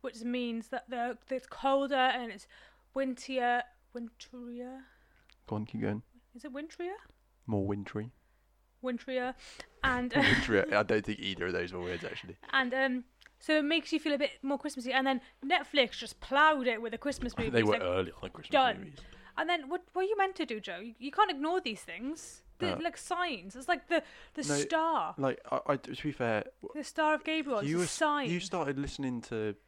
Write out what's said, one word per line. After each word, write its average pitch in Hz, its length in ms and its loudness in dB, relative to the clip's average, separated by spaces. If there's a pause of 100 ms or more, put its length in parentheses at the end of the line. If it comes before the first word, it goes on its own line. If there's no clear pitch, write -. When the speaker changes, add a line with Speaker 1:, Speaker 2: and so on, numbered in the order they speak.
Speaker 1:
which 233 220 -10
means 240 460 -2
that 254 200 -8
the, 240 300 -4 (120)
it's 262 160 -4
colder 277 480 2
and 247 380 2
it's - 140 -16 (480)
wintier, 254 680 0 (320)
winterier. 240 840 -12 (680)
Speaker 2:
Go 107 100 -4
on, 107 100 -4
keep 113 160 -6
going. 104 200 0 (320)
Speaker 1:
Is 240 100 -18
it 285 100 -10
winterier? 349 420 -8 (500)
Speaker 2:
More 101 200 0
wintry. 101 460 -4 (720)
Speaker 1:
Winterier. 254 500 -4 (480)
And, 247 300 2
Speaker 2:
<laughs> - 0 -
Winterier. 233 600 4
I 104 80 6
don't 107 220 2
think 107 140 -2
either 92 280 -2
of 92 80 0
those 87 180 0
are 90 80 -4
words, 87 240 -4
actually. - 320 -10 (160)
Speaker 1:
And, 254 220 2
um, 262 300 2 (360)
so 311 180 4
it 302 60 4
makes 311 280 2
you 320 60 2
feel 311 160 2
a 277 40 0
bit 285 120 0 (120)
more 269 160 0
Christmassy. 262 340 -6
And 262 140 4
then 262 140 2 (240)
Netflix 294 480 2
just - 280 -12
ploughed 285 480 6
it 226 120 0
with 226 140 -4
a 233 40 -8
Christmas 262 380 -4
movie. 147 140 0
Speaker 2:
They 120 100 6
Speaker 1:
It's 107 60 6
Speaker 2:
were 104 80 6
Speaker 1:
like, - 80 0
Speaker 2:
early 92 300 2
on - 100 -18
the 95 80 -6
Christmas - 220 -12
Speaker 1:
done. 262 260 4
Speaker 2:
movies. 160 200 -14 (400)
Speaker 1:
And 320 100 0
then 320 200 -2
what, 349 140 -4 (100)
what 370 100 0
are 381 60 0
you 427 80 0
meant 381 200 2
to 311 100 -2
do, 220 140 -6
Joe? 180 180 -10
You, 220 200 -12
you 269 120 -8
can't 392 200 4
ignore 320 300 0
these 226 220 -6
things. 240 600 -10 (160)
They're - 180 -2
Speaker 2:
No. 330 80 -6
Speaker 1:
like 339 120 -4
signs. 302 580 -4
It's 254 140 -12
like 349 200 0
the, 320 140 4 (320)
the 311 140 -6
Speaker 2:
No, 294 60 4
Speaker 1:
star. 311 640 2
Speaker 2:
like, 135 220 0 (100)
I, 131 160 2
I, 143 100 2
to 127 260 -8
be 151 100 -2
fair, 113 320 0 (180)
w- - 180 -10
Speaker 1:
The 277 40 -6
Star 311 300 2
of 302 80 -2
Gabriel 285 360 -2
is 143 100 -2
Speaker 2:
you 160 80 0
Speaker 1:
a 180 40 2
Speaker 2:
was, 175 100 0
Speaker 1:
sign. 196 400 2
Speaker 2:
you 175 100 0
started 156 380 -2
listening 135 440 -2
to 107 320 -2 (140)